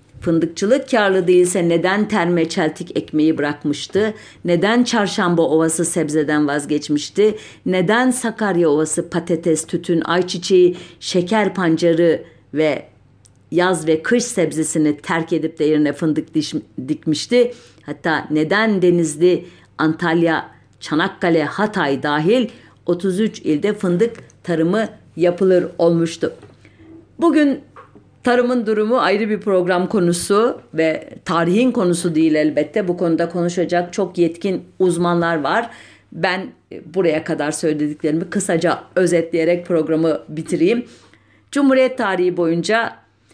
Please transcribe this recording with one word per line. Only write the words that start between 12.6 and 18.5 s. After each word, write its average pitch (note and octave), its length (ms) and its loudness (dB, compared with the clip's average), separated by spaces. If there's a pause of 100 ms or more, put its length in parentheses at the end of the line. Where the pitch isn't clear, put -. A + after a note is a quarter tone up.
yaz F3 320 0
ve D#3+ 160 2
kış A#3 220 0
sebzesini D#3 720 -2
terk E3+ 360 -4
edip D#3+ 260 -4
de D3+ 60 0
yerine D3+ 280 2
fındık D3+ 420 -4
diş-, D#3 200 -4 (340)
dikmişti? A#3 680 0 (280)
Hatta D3 480 -4
neden F#3+ 520 0